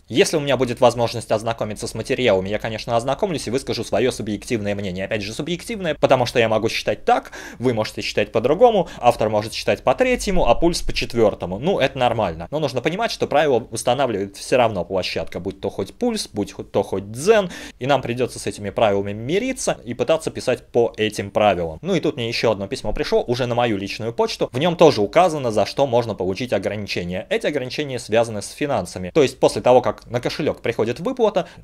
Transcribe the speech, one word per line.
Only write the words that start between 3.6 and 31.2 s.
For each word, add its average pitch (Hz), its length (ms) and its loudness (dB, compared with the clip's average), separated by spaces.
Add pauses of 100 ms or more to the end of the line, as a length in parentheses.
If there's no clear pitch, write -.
своё 113 280 2
субъективное 104 640 -4
мнение. 95 300 -6
Опять 104 180 -4
же, 107 100 -8
субъективное, 175 680 -6
потому 135 260 4
что 123 140 0
я 113 100 4
могу 110 200 2
считать - 360 -4
так, - 260 2 (260)
вы 123 160 0
можете 110 280 -4
считать 107 300 -2
по-другому, 170 580 4 (100)
автор 117 300 4
может 107 240 0
считать - 300 -2
по-третьему, 190 640 2
а - 80 6
Пульс 170 260 2
по-четвёртому. 110 800 0
Ну, 170 200 0
это 135 180 0
нормально. 104 540 0
Но 147 80 -2
нужно 127 220 -2
понимать, 185 300 -4
что - 160 -4
правила 139 440 2
устанавливает 117 680 -2
всё - 200 0
равно 107 260 2
площадка, 90 560 -4
будь 95 220 -8
то 101 80 -4
хоть - 240 -6
Пульс, 233 380 -4
будь 202 200 -4
хо-, - 120 -14
то - 200 0
хоть 101 280 -6
Дзен, 185 380 2 (300)
и 123 60 -6
нам 135 160 2
придётся 120 380 -4
с - 80 -8
этими 101 220 -6
правилами 101 440 2
мириться 175 720 -4
и 120 80 -8
пытаться 156 380 0
писать 113 360 -2
по 120 300 2
этим 107 340 -4
правилам. 87 500 2
Ну 95 140 -2
и - 40 2
тут 143 160 -2
мне 117 120 -6
ещё 120 240 2
одно 98 160 -2
письмо - 260 -4
пришло, 196 300 0
уже 123 220 0
на 120 100 -2
мою 120 220 2
личную 107 360 -6
почту. 220 380 -2
В 123 80 -4
нём 165 160 0
тоже 139 260 6
указано, 151 500 2
за 104 140 2
что 139 220 0
можно 117 280 0
получить 98 380 -2
ограничения. 98 760 -4
Эти 214 180 -2
ограничения 135 520 -4
связаны 110 420 0
с - 80 -12
финансами. 95 640 -4
То 156 80 6
есть 131 180 2
после 160 220 2
того, 127 200 6
как - 280 -4
на 120 100 -4
кошелёк 131 420 -4
приходит 117 380 -2
выплата, 214 480 0 (160)